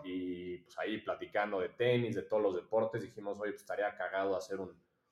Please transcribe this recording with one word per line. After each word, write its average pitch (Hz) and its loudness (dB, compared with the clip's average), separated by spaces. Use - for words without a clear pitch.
y, 90 -4
pues, - -20
ahí 104 -2
platicando 101 0
de 90 0
tenis, 120 4
de 95 -2
todos 107 2
los 95 4
deportes, 110 0
dijimos, 101 -6
"Oye, 104 -2
pues, 98 -8
estaría 101 0
cagado 95 0
hacer 95 -4
un, 90 -8